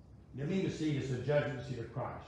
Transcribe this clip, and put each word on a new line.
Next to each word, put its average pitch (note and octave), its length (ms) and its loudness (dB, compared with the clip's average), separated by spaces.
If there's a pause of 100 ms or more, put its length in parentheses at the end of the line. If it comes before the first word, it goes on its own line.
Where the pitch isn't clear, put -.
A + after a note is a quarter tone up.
(340)
the C3+ 100 -4
Bema F3 260 2
seat D3+ 260 2
is C3 140 0
the A#2+ 80 2
judgment C#3+ 480 2
seat A#2 120 -4
of A2+ 140 -6
Christ. - 360 -4